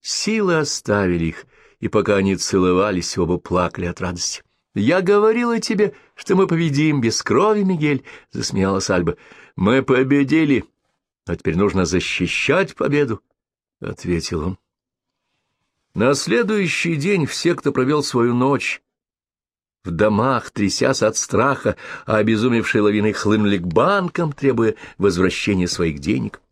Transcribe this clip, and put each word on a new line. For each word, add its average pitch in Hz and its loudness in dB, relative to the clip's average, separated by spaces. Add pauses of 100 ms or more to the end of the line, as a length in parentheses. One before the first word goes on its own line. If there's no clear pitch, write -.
Силы 202 0
оставили 98 0
их, - -8 (340)
и - -6
пока 104 2
они 98 2
целовались, 92 0
оба 87 0
плакали 90 -2
от 87 -8
радости. 87 -8 (300)
«Я 143 2
говорила 220 2
тебе, 202 -2 (200)
что - -2
мы 190 4
победим 156 2
без 110 0
крови, 208 2
Мигель», — 151 0 (260)
засмеялась 95 -2
Альба. 90 0 (400)
«Мы 113 2
победили, 135 2 (600)
а 87 -4
теперь 82 -4
нужно 92 2
защищать 90 -2
победу», — 139 -2 (600)
ответил 85 -4
он. 95 -6 (1400)
На 120 2
следующий 190 0
день 160 0
все, 170 -2
кто 143 -2
провел 139 0
свою 123 2
ночь 127 0 (1040)
в 95 -8
домах, 107 0
трясясь 117 0
от 110 0
страха, 123 -2 (300)
а 110 0
обезумевшие 110 2
лавиной 104 2
хлынули 104 0
к 87 -6
банкам, 165 0
требуя 117 0 (240)
возвращения 92 0
своих 82 -2
денег. 104 -4 (120)